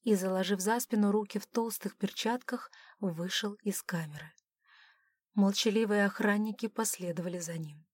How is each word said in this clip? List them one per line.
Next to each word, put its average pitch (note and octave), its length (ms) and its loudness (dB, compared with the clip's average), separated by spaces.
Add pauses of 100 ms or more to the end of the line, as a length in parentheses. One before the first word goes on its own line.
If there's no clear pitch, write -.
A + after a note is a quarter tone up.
и, G#3+ 140 4
заложив F#3 440 0
за A3 220 2
спину G#3 300 4
руки G#3 280 0
в - 80 -10
толстых A3+ 480 -4
перчатках, - 760 -4 (280)
вышел F#3 540 -2 (100)
из G3+ 180 -2
камеры. D#3 520 -8 (1000)
Молчаливые G3+ 720 4
охранники G#3 640 0
последовали F3+ 720 -4
за E3 180 -8
ним. D3+ 360 -10